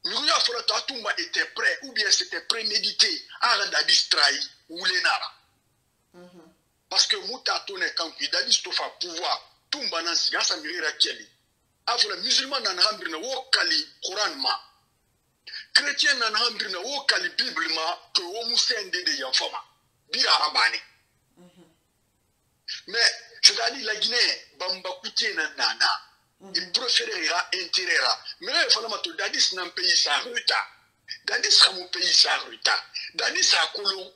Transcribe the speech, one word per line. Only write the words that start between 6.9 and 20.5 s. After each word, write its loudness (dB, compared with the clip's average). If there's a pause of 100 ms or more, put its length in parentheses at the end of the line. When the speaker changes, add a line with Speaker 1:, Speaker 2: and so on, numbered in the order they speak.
Speaker 1:
que 0
muta -4
to -10
ne -2
kan -4
ki -6
da 0
di 2
sto 0
fa -2 (120)
pouvoir, -4 (300)
tumba -4
nan -2
siga 0
sa 0
mi -8
re -6
ra -2
keli. -2 (580)
A 2
fora 2
musulman 0
nan -2
hambir 0
na -6
wo -6
kali 2 (160)
Quran 0
ma. -2 (1120)
Chrétien 4
nan 0
hambir -2
na -6
wo -6
kali -2
Bible -4
ma, -4 (160)
que -2
wo -8
mu -2
sende -2
de -2
yan -4
fama. 0 (520)
Bi 2
arabane. 2 (560)